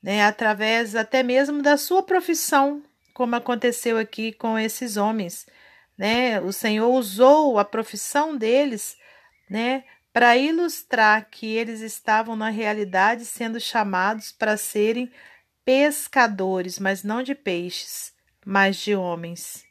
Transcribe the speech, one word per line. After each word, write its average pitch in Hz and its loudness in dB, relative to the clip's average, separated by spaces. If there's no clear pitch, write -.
né, 208 0
através 214 2
até 226 0
mesmo 277 2
da 285 6
sua 359 0
profissão, 311 0
como 240 -2
aconteceu 240 -2
aqui 220 -6
com 220 -4
esses 220 -6
homens, 208 -4
né? 226 0
O 190 -4
Senhor 214 0
usou 254 6
a 202 4
profissão 285 -4
deles, 233 0
né, 240 -2
pra 233 6
ilustrar 254 2
que - -14
eles 226 -6
estavam, 220 -2
na 214 -4
realidade, 214 0
sendo 226 -8
chamados 208 -2
pra 214 -2
serem 220 -2
pescadores, 214 0
mas 196 -2
não 214 -4
de 269 -6
peixes, - -8
mas 196 2
de 208 -2
homens 170 -8